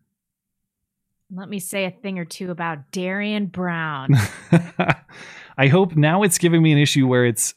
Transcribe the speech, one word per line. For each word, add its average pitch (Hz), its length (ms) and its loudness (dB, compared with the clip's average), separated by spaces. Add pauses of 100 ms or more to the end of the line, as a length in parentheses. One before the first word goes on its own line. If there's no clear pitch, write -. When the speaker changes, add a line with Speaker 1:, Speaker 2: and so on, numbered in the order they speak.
(1300)
Speaker 1:
Let 185 140 -14
me 202 100 -8
say 190 280 -6
a 180 40 -6
thing 190 300 -10
or 170 40 -6
two 180 280 -12
about 165 400 -8
Darian 202 540 -4
Brown. 160 680 -2 (720)
Speaker 2:
<laughs> - 720 -8
I 139 80 4
hope 170 300 4
now 156 260 2
it's 202 160 2
giving 165 240 4
me 160 80 4
an 147 80 4
issue 139 300 2
where 123 180 4
it's, - 300 -2